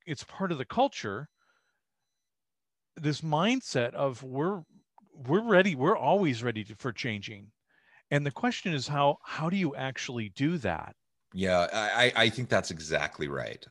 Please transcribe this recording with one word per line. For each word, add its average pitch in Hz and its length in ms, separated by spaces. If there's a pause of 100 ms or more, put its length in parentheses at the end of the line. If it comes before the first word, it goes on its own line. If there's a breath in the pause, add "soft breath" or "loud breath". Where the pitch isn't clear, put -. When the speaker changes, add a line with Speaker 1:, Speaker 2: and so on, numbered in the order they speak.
Speaker 1:
it's 156 180
part 185 280
of 156 60
the 127 80
culture, 143 640 (1700)
this 151 240
mindset 156 720
of 135 300
we're, 151 380 (520)
we're 165 340
ready, 190 280
we're 160 220
always 139 460
ready 110 200
to, 101 120
for 127 160
changing. 104 600 (600 soft breath)
And 143 140
the 143 60
question 233 420
is, 135 140
how, 143 360
how 156 260
do 196 80
you 170 180
actually 127 540
do 156 300
that? 85 360 (360)
Speaker 2:
Yeah, 92 400
I, 107 340
I, 113 180
I 117 60
think 120 200
that's 95 220
exactly 78 560
right. 64 440